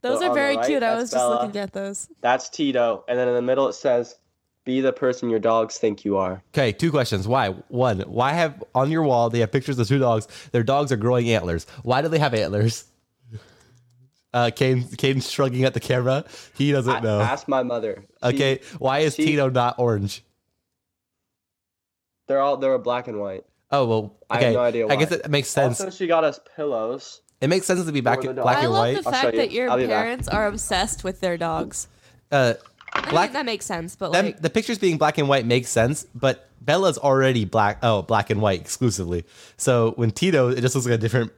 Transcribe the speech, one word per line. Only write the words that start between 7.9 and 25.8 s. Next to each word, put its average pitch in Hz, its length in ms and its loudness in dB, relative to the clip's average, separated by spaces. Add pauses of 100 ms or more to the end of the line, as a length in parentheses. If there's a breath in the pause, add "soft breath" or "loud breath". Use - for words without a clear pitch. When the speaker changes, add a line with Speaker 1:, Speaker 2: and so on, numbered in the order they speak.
Speaker 3:
why 123 320 -2
have 156 320 -2 (100)
on 139 160 2
your 160 120 0
wall 120 260 4
they 117 120 0
have 110 120 0
pictures 135 260 -2
of 117 100 2
two 135 100 4
dogs? 117 280 2 (260 loud breath)
Their 120 100 2
dogs 135 280 2
are 127 60 0
growing 120 320 2
antlers. 87 380 0 (160 loud breath)
Why 127 180 2
do 160 80 0
they 160 100 2
have 147 140 2
antlers? 104 520 0 (1500 loud breath)
Uh, 120 140 2
Caden, 127 380 0 (120)
Caden's 135 340 0
shrugging 131 340 0
at 131 100 0
the 113 60 -2
camera. 131 440 0 (320 loud breath)
He 143 160 2
doesn't 127 180 0
Speaker 2:
I, 123 100 0
Speaker 3:
know. 107 200 0
Speaker 2:
ask 123 260 -2
my 135 160 0
mother. 110 420 -6 (180)
She, 123 60 0
Speaker 3:
Okay, 135 320 0 (180 loud breath)
why 135 220 0
is 156 160 0
Speaker 2:
she 156 100 0
Speaker 3:
Tito 147 240 2
not 123 280 0
orange? 107 460 -2 (2000)
Speaker 2:
They're 135 140 0
all, 139 160 0
they 135 120 -2
were 131 100 2
black 123 300 -4
and 110 100 -8
white. 95 260 -8 (260)
Speaker 3:
Oh, 139 160 2
well, 110 300 -2 (120)
Speaker 2:
I 104 80 -4
have 120 80 2
Speaker 3:
okay. 117 100 4
Speaker 2:
no 123 60 2
idea 117 280 0
Speaker 3:
I 139 80 4
guess 151 140 2
Speaker 2:
why. 170 80 -2
Speaker 3:
it 151 120 -8
makes 143 180 0
sense. 131 320 0